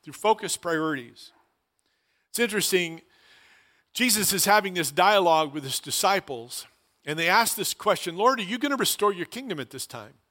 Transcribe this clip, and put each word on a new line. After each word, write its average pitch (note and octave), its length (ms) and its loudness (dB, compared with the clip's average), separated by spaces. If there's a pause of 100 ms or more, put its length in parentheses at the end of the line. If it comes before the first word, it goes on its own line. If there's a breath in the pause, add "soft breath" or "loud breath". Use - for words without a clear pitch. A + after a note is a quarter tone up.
Through C#3+ 100 -18
focused G#3 480 0
priorities. D#3 680 -4 (1000)
It's - 80 -6
interesting, F#3 640 0 (880 soft breath)
Jesus G#3+ 400 0
is F#3 120 0
having G3 280 4
this E3 160 -2
dialogue E3+ 640 4
with D3+ 100 -8
his C3+ 160 -6
disciples, C#3 880 -4 (400)
and D3+ 140 -6
they E3 100 2
ask G#3+ 260 4
this - 200 -4
question, F3 420 -2
"Lord, A#3+ 220 2
are G3+ 40 -4
you G3 140 -6
gonna C#4 200 -2
restore G#3 360 0
your F3 140 -8
kingdom A3+ 320 -10
at B2 100 -10
this B2+ 160 -12
time?" A#2 300 -18 (160)